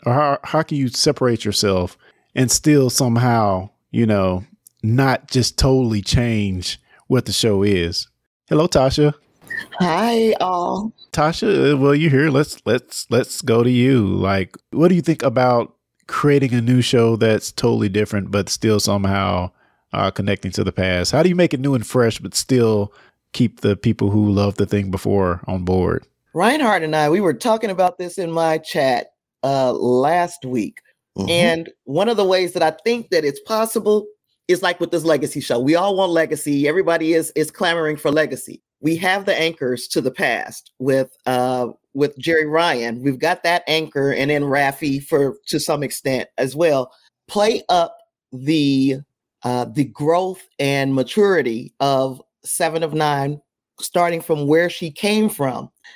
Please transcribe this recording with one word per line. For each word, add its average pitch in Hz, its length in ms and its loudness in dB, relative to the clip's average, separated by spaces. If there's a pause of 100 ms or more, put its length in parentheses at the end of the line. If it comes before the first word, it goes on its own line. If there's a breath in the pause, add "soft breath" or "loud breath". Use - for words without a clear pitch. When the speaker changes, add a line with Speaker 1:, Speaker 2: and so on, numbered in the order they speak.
Speaker 1:
or 123 80 2
how, 139 300 2
how 156 200 0
can 151 140 -6
you 131 120 0
separate 127 540 0
yourself 95 540 0 (380 soft breath)
and 127 160 0
still 143 380 4
somehow, 117 800 2 (220)
you 113 140 0
know, 95 380 0 (400)
not 131 460 0
just - 280 -2
totally 127 440 2
change 104 800 -2 (280 soft breath)
what 127 180 0
the 104 80 -6
show 101 300 2
is? 87 440 0 (400)
Hello, 160 200 2
Tasha. 147 460 2 (640 loud breath)
Speaker 2:
Hi, 220 600 2
all. 185 540 -4 (180)
Speaker 1:
Tasha, 151 640 2
uh, 139 40 2
well, 139 180 4
you're 156 160 2
here. 143 180 4
Let's, 143 360 0
let's, - 440 -2
let's 120 320 0
go 120 220 2
to 123 60 2
you. 123 360 4
Like, 95 500 0 (160)
what 165 180 4
do 185 60 4
you 170 60 2
think 160 220 -2
about 123 520 0 (320)
creating 139 460 2
a 120 80 2
new 123 200 4
show 117 340 2
that's 110 360 0
totally 113 380 0
different, 101 420 -2
but 101 180 -2
still 107 300 0
somehow, 98 720 -2 (400)
uh, 98 200 -2
connecting 98 400 -4
to 101 120 -4
the 95 80 -4
past? 90 400 -2
How 147 120 2
do 185 60 2
you 175 60 0
make 175 180 2
it 131 60 -4
new 139 140 0
and 113 120 -2
fresh, 117 340 0
but 95 160 -12
still 110 580 0 (400 soft breath)
keep - 280 -2
the 101 140 0
people 107 340 0
who 104 220 2
loved 101 260 0
the 101 80 0
thing 98 260 -2
before 95 560 0
on 92 180 -4
board? 90 400 0 (280)
Speaker 2:
Reinhardt 214 500 0
and 156 120 -2
I, 151 140 2
we 185 120 2
were 165 120 2
talking 220 360 -2
about 180 280 0
this 175 200 -10
in 170 140 -6
my 160 280 0
chat, 135 480 -2 (360)
uh, 131 300 0
last 143 720 0
week. 123 340 -6 (380)
Speaker 3:
Mm-hmm. 98 120 -2
Speaker 2:
And 170 400 0 (160)
one 170 220 -2
of 233 100 0
the 202 80 2
ways 185 280 0
that 175 100 -2
I 156 80 2 (140)
think 233 240 -2
that 156 160 0
it's 143 160 -4
possible 214 640 -2 (440)
it's 180 140 0
like 175 160 -2
with 170 100 -4
this 165 160 -2
Legacy 147 340 0
show. 120 200 -2
We 139 160 2
all 190 200 2
want 185 160 0
Legacy. 151 560 0
Everybody 165 460 0
is, 160 220 0
is 151 160 -2
clamoring 165 460 -2
for 151 140 -2
Legacy. 147 500 -2 (200)
We 165 160 0
have 190 280 -2
the 196 140 0
anchors 143 500 -4
to 165 120 -2
the 127 100 -2
past 120 680 -4
with, 131 360 0 (120)
uh, 127 400 0 (260)
with 143 240 -2
Jerry 156 300 0
Ryan. 127 560 -2
We've 131 160 -2
got 170 240 -2
that 170 240 0
anchor, 143 440 -2
and 139 200 0
then 147 120 0
Raffi 139 600 -2
for, 139 320 0 (120)
to 156 120 -2
some 147 240 -2
extent 127 460 -4 (100)
as 131 160 -2
well. 147 360 0 (360 soft breath)
Play 208 420 0
up 170 260 2 (360)
the, 139 640 0 (460)
uh, 123 220 -2
the 120 200 -2
growth 170 560 -2 (160)
and 139 380 0
maturity 131 840 0
of 135 400 0 (240)
Seven 165 380 -2
of 156 140 -4
Nine, 147 440 0 (400)
starting 170 400 0
from 151 280 -2
where 165 220 4
she 170 200 -8
came 208 400 0
from. 135 400 -6 (260 loud breath)